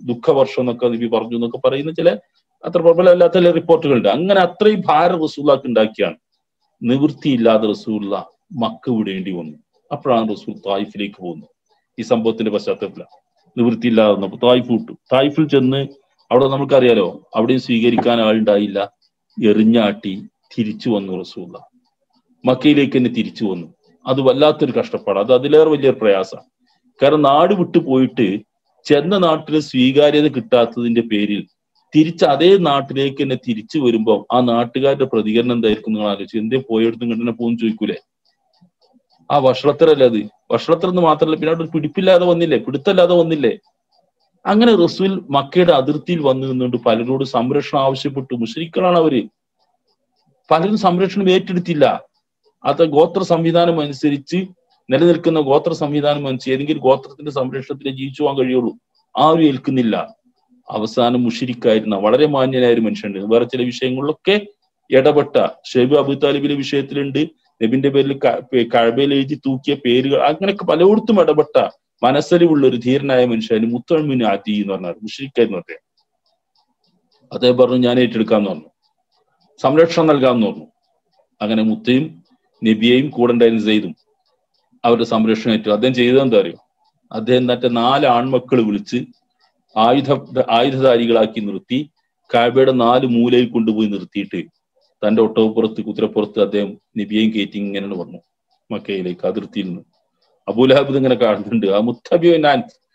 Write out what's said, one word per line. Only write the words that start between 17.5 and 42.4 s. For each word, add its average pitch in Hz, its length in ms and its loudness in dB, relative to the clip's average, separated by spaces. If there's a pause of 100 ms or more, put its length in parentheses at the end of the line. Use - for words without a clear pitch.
സ്വീകരിക്കാൻ 117 600 0
ആളുണ്ടായില്ല. 104 720 0 (540)
എറിഞ്ഞാട്ടി 107 800 2 (360)
തിരിച്ചു 214 300 -4
വന്നു 95 300 -4
റസൂലുള്ള. 87 460 -16 (800)
മക്കയിലേക്ക് 139 520 2
തന്നെ 123 120 2
തിരിച്ചു 107 360 -6
വന്നു. 87 220 -6 (400)
അത് 131 140 -2
വല്ലാത്തൊരു 135 580 2
കഷ്ടപ്പാട്, 101 400 -4
അത് 110 140 2
അതിലേറെ 147 360 4
വലിയൊരു 135 320 0
പ്രയാസം. 98 360 0 (640)
കാരണം 147 180 4
നാട് 151 320 4
വിട്ടു 180 240 0
പോയിട്ട് 131 600 0 (440)
ചെന്ന 151 340 2
നാട്ടിൽ 156 420 0
സ്വീകാര്യത 147 680 2
കിട്ടാത്തതിന്റെ 120 720 0
പേരിൽ 104 460 -4 (480)
തിരിച്ച് 165 300 2
അതേ 165 320 4
നാട്ടിലേക്ക് 139 640 -2
തന്നെ 135 120 -2
തിരിച്ചു 113 440 -6
വരുമ്പോ 113 520 0
ആ 123 80 2
നാട്ടുകാരുടെ 127 640 0
പ്രതികരണം 113 460 0
എന്തായിരിക്കും 110 420 -2
നിങ്ങൾ 107 160 -2
ആലോചിച്ച്? 101 280 -8
"എന്തേ 113 320 -4
പോയെടുത്ത് 113 340 -2
ഇങ്ങോട്ട് 117 200 -4
തന്നെ 117 100 -4
പോകുന്നു?" 117 260 -4
ചോദിക്കൂലേ? 110 360 -4 (1400)
ആ 143 60 2
വഷളത്തരല്ലേ 143 680 2
അത്? 110 240 0 (220)
വഷളത്തരം 165 380 0
എന്ന് 180 120 0
മാത്രമല്ല, 156 340 2
പിന്നെ 151 120 -4
അവിടെ 165 160 -2
ഒരു 160 80 -10
പിടിപ്പില്ലാതെ 180 540 2
വന്നില്ലേ, 170 320 2